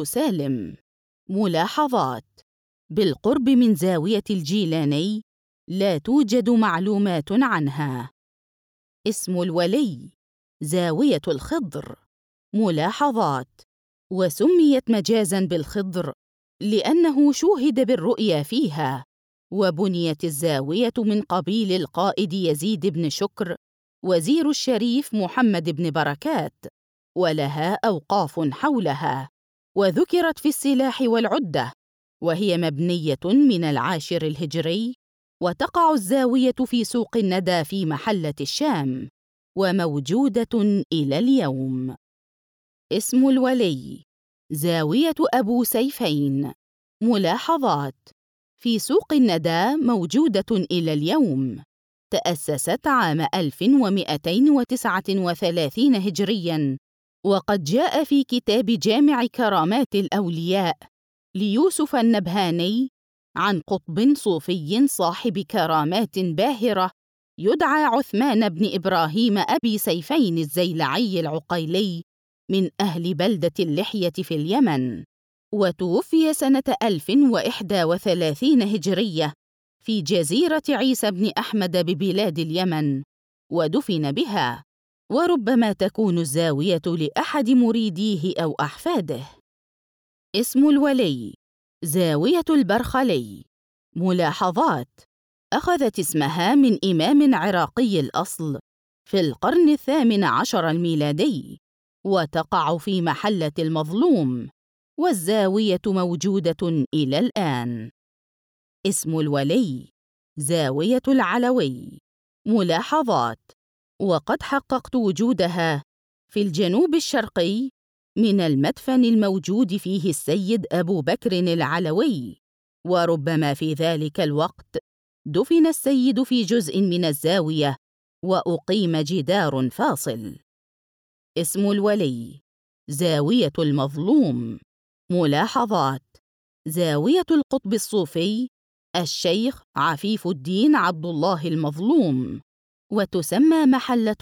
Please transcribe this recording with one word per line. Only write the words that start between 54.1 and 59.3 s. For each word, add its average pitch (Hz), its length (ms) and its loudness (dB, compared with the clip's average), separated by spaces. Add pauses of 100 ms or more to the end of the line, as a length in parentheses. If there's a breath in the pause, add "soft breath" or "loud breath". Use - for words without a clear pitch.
وتسعة 240 600 0
وثلاثين 180 840 0
هجريا، 170 840 -2 (480)
وقد 196 380 0
جاء 277 400 0
في 285 200 2
كتاب 240 420 0
جامع 240 600 2
كرامات 214 720 0